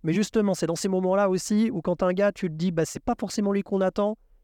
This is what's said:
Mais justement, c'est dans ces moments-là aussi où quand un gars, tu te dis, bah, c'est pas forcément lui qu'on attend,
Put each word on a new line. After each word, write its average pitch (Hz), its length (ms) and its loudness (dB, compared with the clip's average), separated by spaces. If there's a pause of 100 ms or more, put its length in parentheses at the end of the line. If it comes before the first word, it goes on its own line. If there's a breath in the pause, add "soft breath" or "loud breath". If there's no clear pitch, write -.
Mais 160 60 0
justement, 202 420 2
c'est 170 140 -2
dans 165 80 -2
ces 196 140 -4
moments-là 185 400 2
aussi 208 420 0
où 180 100 -4
quand 180 220 -2
un 180 80 2
gars, 202 220 2
tu - 140 -4
te 156 60 -4
dis, 165 180 0
bah, 160 120 0
c'est - 180 -6
pas 240 160 -2
forcément 202 360 -2
lui 202 100 0
qu'on 196 160 -2
attend, 202 380 0 (260)